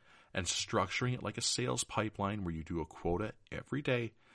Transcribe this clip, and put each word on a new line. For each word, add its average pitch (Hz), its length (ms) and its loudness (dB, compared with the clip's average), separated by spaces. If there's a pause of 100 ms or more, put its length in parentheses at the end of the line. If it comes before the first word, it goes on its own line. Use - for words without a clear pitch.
(340)
and 90 140 0
structuring 113 680 2
it - 80 -6
like 104 160 -4
a 113 40 -2
sales 123 420 2
pipeline 104 580 0
where 85 120 0
you 80 100 -4
do 85 160 0
a 78 60 -2
quota 90 460 0 (200)
every - 300 -4
day 120 300 0 (220)